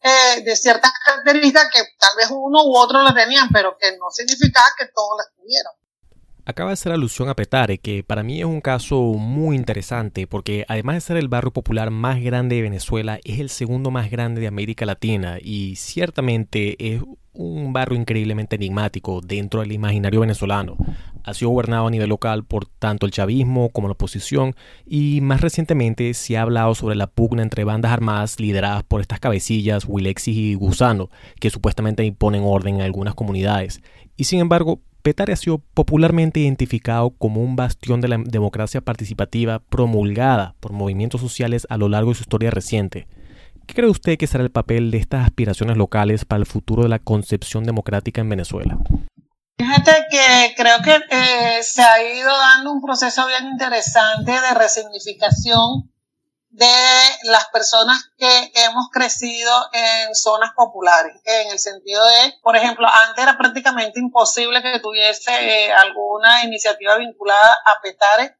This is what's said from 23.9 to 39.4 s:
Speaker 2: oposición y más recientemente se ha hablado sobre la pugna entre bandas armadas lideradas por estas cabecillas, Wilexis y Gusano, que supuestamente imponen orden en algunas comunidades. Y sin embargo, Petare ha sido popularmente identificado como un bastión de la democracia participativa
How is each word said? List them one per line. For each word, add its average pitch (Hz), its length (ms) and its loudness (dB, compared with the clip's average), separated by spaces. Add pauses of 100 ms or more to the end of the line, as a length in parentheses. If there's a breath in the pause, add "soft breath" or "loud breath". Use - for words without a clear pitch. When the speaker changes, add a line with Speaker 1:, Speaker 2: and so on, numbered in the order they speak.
Speaker 2:
oposición 131 640 -4 (300 soft breath)
y 147 360 0
más 135 200 2
recientemente 123 720 0
se 117 240 -6
ha 113 60 0
hablado 113 320 0
sobre 107 200 -4
la 101 120 -2
pugna 117 340 0
entre 110 220 -4
bandas 110 280 0
armadas 107 480 -2
lideradas 101 440 -2
por 107 180 -2
estas - 180 -8
cabecillas, 104 680 -2
Wilexis 101 500 -4
y 107 160 0
Gusano, 98 560 0 (320 soft breath)
que 110 80 0
supuestamente 107 560 -2
imponen 104 400 0
orden 98 300 0
en 98 60 -2
algunas 98 340 -4
comunidades. 98 640 -4 (340 soft breath)
Y 139 100 -4
sin 180 140 -2
embargo, 170 400 0 (220)
Petare 190 320 -2
ha - 20 -2
sido 160 240 -4 (160)
popularmente 160 640 2
identificado 120 760 -2
como 110 260 -2
un 127 140 -4
bastión 123 460 -2
de 123 60 -2
la 120 100 -2
democracia 107 640 -4
participativa 113 800 -4